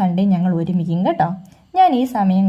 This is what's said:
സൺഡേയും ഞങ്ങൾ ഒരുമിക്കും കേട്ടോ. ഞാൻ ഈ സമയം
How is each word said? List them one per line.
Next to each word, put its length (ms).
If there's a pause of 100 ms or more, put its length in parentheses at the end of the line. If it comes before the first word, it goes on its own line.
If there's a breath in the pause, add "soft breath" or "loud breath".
സൺഡേയും 360
ഞങ്ങൾ 240
ഒരുമിക്കും 480
കേട്ടോ. 220 (480 loud breath)
ഞാൻ 120 (100)
ഈ 40 (120)
സമയം 320